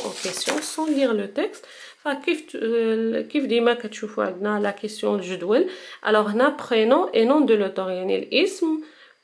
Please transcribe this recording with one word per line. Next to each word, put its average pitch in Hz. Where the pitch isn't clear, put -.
اون 196
كيسيون 262
سون 311
لير 269
لو 208
تيكست. 285
فكيف 294
ت-، -
آه، 226
كيف 269
ديما 233
كتشوفوا 214
عندنا 202
لا 208
كيسيون 208
الجدول. 185
الوغ 214
هنا 254
برينون 240
اي 226
نون 285
دو 220
لوتور، 190
يعني 185
الاسم 311